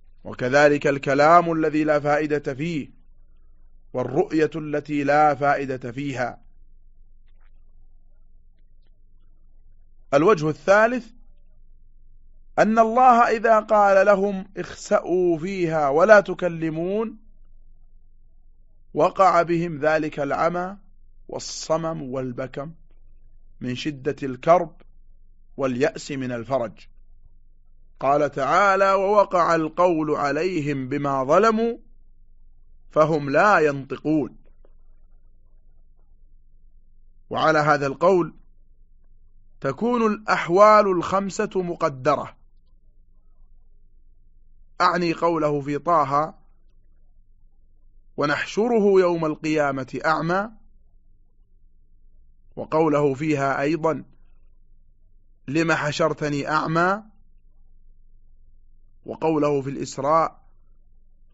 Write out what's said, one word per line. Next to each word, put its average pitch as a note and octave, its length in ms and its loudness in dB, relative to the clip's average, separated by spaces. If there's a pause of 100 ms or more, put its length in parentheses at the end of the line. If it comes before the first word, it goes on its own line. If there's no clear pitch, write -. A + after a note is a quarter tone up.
(240)
وكذلك C#3+ 640 2
الكلام D3 640 4
الذي D#3 320 0
لا D3+ 160 0
فائدة D3 540 -2
فيه، D3 460 -8 (920)
والرؤية C3+ 600 -2
التي D3 480 -6
لا D3 320 4
فائدة C3 560 -2
فيها. B2 500 -8 (3750)
الوجه D#3 360 2
الثالث G#3+ 580 0 (1500)
أن G#3+ 200 4
الله A#3 420 6
إذا A3+ 380 2
قال G3+ 460 4
لهم: G3 400 2 (120)
"اخسأوا F3+ 800 -2
فيها D#3+ 520 -2
ولا F#3+ 300 6
تكلمون"، F3+ 1000 -4 (1800)
وقع F3 480 2
بهم E3 380 -2
ذلك D#3 400 -2
العمى E3+ 580 -4 (500)
والصمم D#3+ 720 -6
والبكم C3 720 -10 (880)
من B2 140 -6
شدة C#3 480 -6
الكرب D#3+ 580 0 (760)
واليأس C3+ 540 -4
من C3 200 -8
الفرج. A#2 560 -6 (1120)
قال C#3+ 320 2
تعالى: G3 600 2
"ووقع F#3+ 640 2
القول D#3 560 0
عليهم C#3+ 760 -4
بما C#3 340 -4
ظلموا A3 540 2 (1120)
فهم D3+ 380 0
لا F3+ 300 4
ينطقون". C#3+ 800 -2 (3000)
وعلى D3+ 300 0
هذا D3 280 0
القول D#3+ 480 0 (1300)
تكون A3 520 -2
الأحوال G3+ 720 4
الخمسة F#3+ 680 -4
مقدرة، D3+ 800 -4 (2500)
أعني F3 320 2
قوله D#3 480 -2
في C#3+ 160 -6
طه: D3 580 0 (1800)
"ونحشره G3 840 0
يوم F3 260 0
القيامة C#3+ 800 -4
أعمى"، E3 440 -2 (2000)
وقوله D3 580 0
فيها C#3 480 -2
أيضًا: D#3 420 -2 (1400)
"لم D#3+ 240 0
حشرتني D3 800 -4
أعمى"، E3 540 -2 (2000)
وقوله D3 560 -2
في C3+ 80 -8
الإسراء: C#3 720 -4 (920)